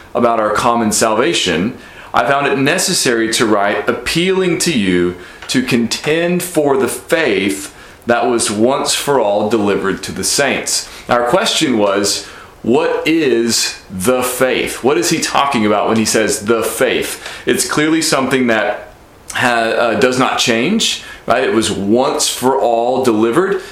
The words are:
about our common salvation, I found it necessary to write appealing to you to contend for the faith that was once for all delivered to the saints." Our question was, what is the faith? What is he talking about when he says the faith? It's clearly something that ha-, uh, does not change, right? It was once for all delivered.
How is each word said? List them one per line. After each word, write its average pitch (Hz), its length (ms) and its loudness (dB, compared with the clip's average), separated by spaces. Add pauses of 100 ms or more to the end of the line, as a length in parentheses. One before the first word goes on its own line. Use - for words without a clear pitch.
(140)
about 117 260 2
our 107 140 0
common 117 380 0
salvation, 110 880 0 (340)
I 123 160 2
found 139 160 0
it 135 140 0
necessary 135 760 0
to 117 140 2
write 104 420 2
appealing 180 680 0
to 156 200 0
you 90 360 2 (320)
to 127 160 0
contend 160 800 0
for 143 340 0
the 123 100 2
faith 101 840 -2 (320)
that 117 220 2
was 113 240 0
once 123 420 0
for 139 260 0
all 107 300 0
delivered 98 540 0
to - 80 -10
the 92 120 -8
saints." - 640 -2 (220)
Our 120 200 2
question 160 480 2
was, 101 480 0 (380)
what 151 440 0
is 120 840 0
the 107 320 0
faith? - 640 -2
What 143 140 2
is 170 120 0
he 165 120 0
talking 135 440 0
about 101 220 2
when 113 80 2
he 110 80 2
says 104 440 0
the 117 160 2
faith? - 600 -2 (200)
It's 127 200 0
clearly 156 360 0
something 131 460 0
that 107 420 -2 (420)
ha-, 117 380 0
uh, 113 320 0
does 127 180 2
not 107 180 0
change, 127 680 0 (220)
right? 123 200 2
It 101 80 0
was 110 180 0
once 123 560 0
for 131 320 0
all 120 460 2
delivered. 120 560 2 (100)